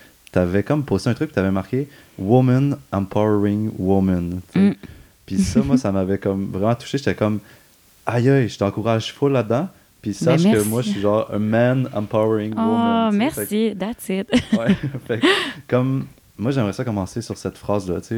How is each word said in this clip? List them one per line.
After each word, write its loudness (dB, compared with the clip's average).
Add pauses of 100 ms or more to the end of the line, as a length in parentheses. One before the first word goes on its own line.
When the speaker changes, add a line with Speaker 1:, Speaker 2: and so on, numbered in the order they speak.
(320)
Speaker 1:
t'avais 2
comme 0
posté 0
un 2
truc, -4
t'avais 0
marqué « -2 (320)
Woman 4 (140)
Empowering 0
Woman », 0 (120)
tu 2
sais. 6
Speaker 2:
Mm. -4 (500)
Speaker 1:
Puis -6
ça, 2
moi, 2
Speaker 2:
<laughs> -
Speaker 1:
ça 0
m'avait 0
comme -2
vraiment 0
touché. -4
J'étais 0
comme « 0 (680)
Aïe, 2
aïe, 4
je -12
t'encourage -2
full 0
là-dedans. » 0 (320)
Puis -6
Speaker 2:
Ben, 2
Speaker 1:
sache 4
que 6
Speaker 2:
merci. 4
Speaker 1:
moi, 0
je -2
suis -2
genre 2
un -2
man 2
empowering 0
Speaker 2:
Oh, -2
Speaker 1:
woman, 2
tu 2
sais. 0
Fait -2
Speaker 2:
merci, -6
Speaker 1:
que -8
Speaker 2:
that's -8
it. -4 (240)
<laughs> 2
Speaker 1:
Ouais, 2 (320)
fait -2
que 2 (400)
comme, 0 (320)
moi, -2
j'aimerais 0
ça -6
commencer -4
sur -8
cette -8
phrase-là, -2
tu -10 (100)